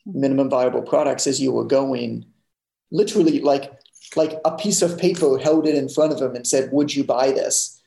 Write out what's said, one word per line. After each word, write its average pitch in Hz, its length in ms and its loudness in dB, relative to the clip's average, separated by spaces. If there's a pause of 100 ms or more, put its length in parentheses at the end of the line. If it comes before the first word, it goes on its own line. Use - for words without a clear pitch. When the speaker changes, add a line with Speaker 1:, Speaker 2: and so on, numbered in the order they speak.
Speaker 1:
Mm-hmm. 170 140 -6
Speaker 2:
Minimum 135 280 2
viable 127 320 0
products 139 460 0
as 135 140 -2
you 131 100 0
were 117 140 -2
going. 120 600 -2 (680)
Literally, 160 500 2
like, 139 320 0 (420)
like, 156 300 0
a 160 100 -2
piece - 260 -2
of 170 160 0
paper, 165 400 2
held 156 300 2
it 151 80 2
in 135 140 -2
front 180 240 2
of - 60 -6
them 127 140 -2
and 123 140 -8
said, 135 240 0
"Would 143 240 0
you 139 80 0
buy 131 280 0
this?" - 560 -2